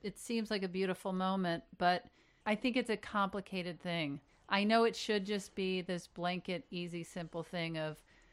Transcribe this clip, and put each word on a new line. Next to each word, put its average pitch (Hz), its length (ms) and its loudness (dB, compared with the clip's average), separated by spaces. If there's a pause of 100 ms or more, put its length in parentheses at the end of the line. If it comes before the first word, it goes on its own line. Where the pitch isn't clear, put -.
it 196 160 -8
seems 226 320 -2
like 202 120 -2
a 190 40 -2
beautiful 185 460 -2
moment, 185 500 0 (140)
but 180 260 4 (420)
I 214 100 2
think 226 200 0
it's 247 140 0
a 214 80 2
complicated 190 840 -2
thing. 156 400 -2 (300)
I 196 160 4
know 226 180 8
it 226 140 4
should 208 280 2
just 202 300 -4
be 185 260 0
this 175 260 -4
blanket, 175 640 -2
easy, 175 320 -6
simple 165 380 -8
thing 165 360 -4
of, 156 260 -4 (300)